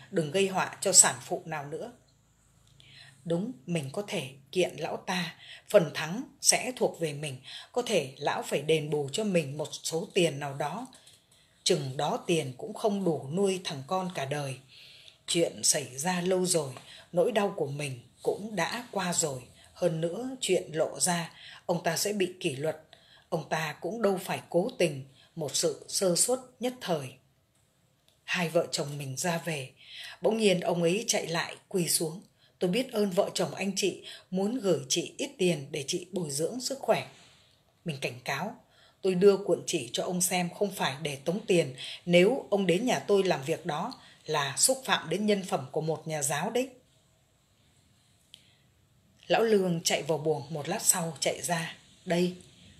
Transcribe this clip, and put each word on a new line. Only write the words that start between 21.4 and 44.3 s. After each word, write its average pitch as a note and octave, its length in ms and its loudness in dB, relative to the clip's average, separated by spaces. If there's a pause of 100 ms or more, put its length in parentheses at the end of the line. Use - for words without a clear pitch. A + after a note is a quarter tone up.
ông E3+ 180 0
ta E3 140 0
sẽ G#3 160 0
bị F#3+ 260 0
kỷ D3+ 160 -2
luật. D3+ 260 -4 (480)
Ông D#3 200 -2
ta D#3 320 -2
cũng G#3 200 -6
đâu G3 160 4
phải E3+ 320 -4
cố F3+ 280 2
tình, D3 280 2 (300)
một D3+ 200 -6
sự - 320 -2
sơ F3+ 280 2
suất B3 240 2 (200)
nhất B3 220 -2
thời. D3 320 -2 (1120)
Hai F3 260 -2
vợ D#3+ 220 2
chồng D3 260 -4
mình C3+ 200 -8
ra E3+ 200 -2
về, D3+ 340 -6 (500)
bỗng A3 160 2
nhiên G3 220 6
ông E3+ 240 0
ấy F3+ 240 2
chạy - 200 0
lại, D#3+ 280 -4 (120)
quỳ F3 220 0
xuống. E3+ 320 -2 (380)
"Tôi F#3 100 0
biết B3 220 0
ơn G#3 180 0
vợ F#3 240 2
chồng F3+ 220 -2
anh G3 200 -4
chị, F#3 280 -2 (280)
muốn G3+ 280 0
gửi F#3 200 2 (100)
chị - 280 -2
ít C4+ 200 -4
tiền E3 340 2
để D3+ 160 -6
chị F3+ 240 -4
bồi D#3+ 200 -4
dưỡng E3 300 -2
sức C4+ 180 -6
khỏe." E3 300 2 (760)
Mình D3+ 160 -4
cảnh B2+ 220 -6
cáo, D#3+ 320 -6 (460)
"Tôi F#3 140 2
đưa G3 220 8
cuộn E3 300 0
chỉ C3+ 260 -2
cho F3 100 -2
ông F3+ 180 -2
xem F3+ 280 2
không G3 220 -2
phải D#3+ 300 -2
để D3 140 -4
tống E3+ 300 -4
tiền, D#3 300 4 (300)
nếu F3+ 440 6
ông G3 180 2
đến F#3 180 4
nhà F#3+ 140 2
tôi G3 240 4
làm D#3+ 200 0
việc D3+ 220 -4
đó F3 360 -6 (240)
là C#3 320 -2